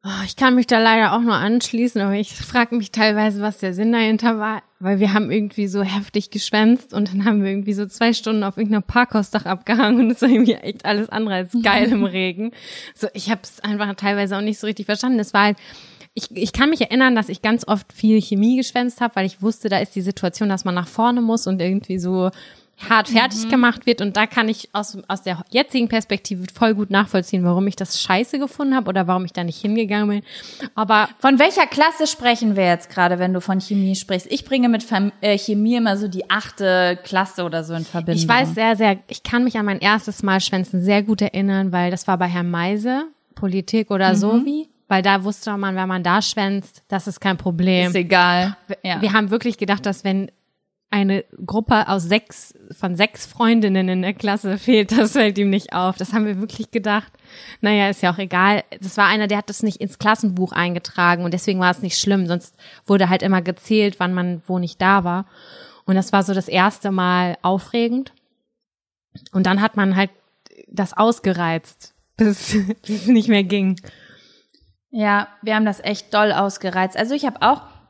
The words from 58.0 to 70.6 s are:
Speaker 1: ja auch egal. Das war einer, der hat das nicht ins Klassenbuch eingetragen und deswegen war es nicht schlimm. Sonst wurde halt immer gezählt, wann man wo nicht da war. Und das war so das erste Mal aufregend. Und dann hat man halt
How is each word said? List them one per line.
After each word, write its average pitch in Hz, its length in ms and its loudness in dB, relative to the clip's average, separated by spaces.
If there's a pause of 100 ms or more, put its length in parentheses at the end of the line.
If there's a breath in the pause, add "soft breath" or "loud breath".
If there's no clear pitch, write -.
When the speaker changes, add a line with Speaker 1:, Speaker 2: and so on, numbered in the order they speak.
Speaker 1:
ja 180 140 2
auch 175 40 -8
egal. 190 440 4 (180)
Das 190 160 -8
war 202 120 6
einer, 214 180 2
der 202 120 0
hat 208 120 -8
das - 140 -4
nicht 208 160 -4
ins 202 180 -8
Klassenbuch 202 540 0
eingetragen 175 720 0
und 175 100 -2
deswegen 185 240 -2
war 180 140 2
es - 100 -6
nicht 180 160 -4
schlimm. 196 300 2
Sonst 170 260 -4 (320 loud breath)
wurde 190 220 4
halt 185 160 2
immer 190 180 2
gezählt, 202 560 0
wann 185 160 -2
man 180 320 -4
wo 185 140 -4
nicht 175 200 -8
da 190 220 4
war. 180 240 -4 (580 loud breath)
Und 185 120 2
das 190 160 0
war 196 100 2
so 196 100 -2
das 185 140 -2
erste 196 460 0
Mal 180 500 0
aufregend. 233 680 -2 (1200)
Und 190 140 0
dann 190 140 2
hat 214 160 -2
man 190 200 2
halt 196 140 2 (580)